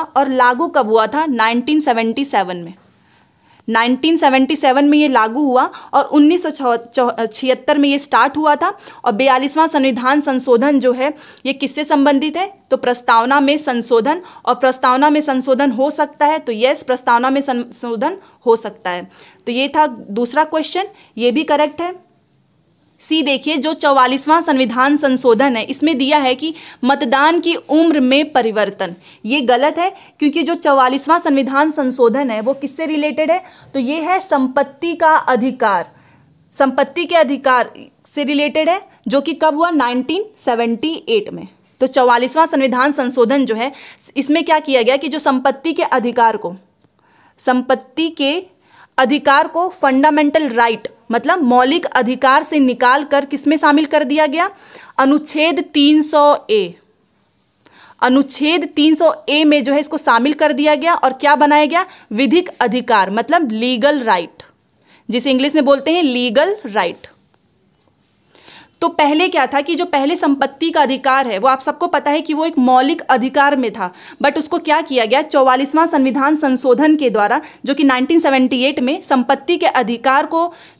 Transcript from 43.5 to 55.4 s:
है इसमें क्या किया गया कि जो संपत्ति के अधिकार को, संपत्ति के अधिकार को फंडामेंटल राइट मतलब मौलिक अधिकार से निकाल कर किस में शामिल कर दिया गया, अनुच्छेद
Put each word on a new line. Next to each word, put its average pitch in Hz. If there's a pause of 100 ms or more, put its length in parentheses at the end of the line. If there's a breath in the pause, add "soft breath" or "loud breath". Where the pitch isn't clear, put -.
है 247 (440 loud breath)
इसमें 285
क्या 320
किया 269
गया 247
कि 285
जो 294
संपत्ति 269
के 339
अधिकार 233
को, 175 (840 soft breath)
संपत्ति 254
के 285 (640 soft breath)
अधिकार 285
को 339
फंडामेंटल 294
राइट 233 (240)
मतलब 320
मौलिक 254
अधिकार 254
से 311
निकाल 254
कर 285
किस 285
में 302
शामिल 294
कर 302
दिया 294
गया, 330 (500 loud breath)
अनुच्छेद 302 (140)